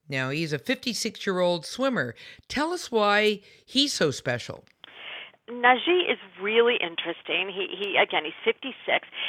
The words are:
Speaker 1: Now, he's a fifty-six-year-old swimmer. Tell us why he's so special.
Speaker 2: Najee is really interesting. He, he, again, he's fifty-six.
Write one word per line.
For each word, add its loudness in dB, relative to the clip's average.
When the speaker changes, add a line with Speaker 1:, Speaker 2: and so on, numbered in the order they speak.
Speaker 1:
Now, -2
he's -4
a -2
fifty-six-year-old -2
swimmer. -2
Tell -2
us -8
why 4
he's 2
so 2
special. -6
Speaker 2:
Najee 4
is 0
really 4
interesting. -4
He, -6
he, -2
again, 0
he's -8
fifty-six. -2